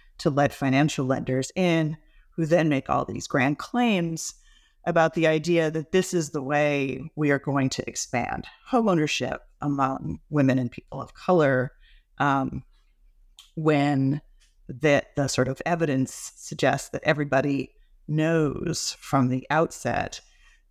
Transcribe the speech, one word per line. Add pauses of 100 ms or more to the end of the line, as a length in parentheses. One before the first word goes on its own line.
(180)
to
let
financial
lenders
in," (400)
who
then
make
all
these
grand
claims (520)
about
the
idea
that
this
is
the
way
we
are
going
to
expand (240)
homeownership (220)
among (120)
women
and
people
of
color, (460)
um, (920)
when (460)
the, (140)
the
sort
of
evidence
suggests
that
everybody (320)
knows
from
the
outset (500)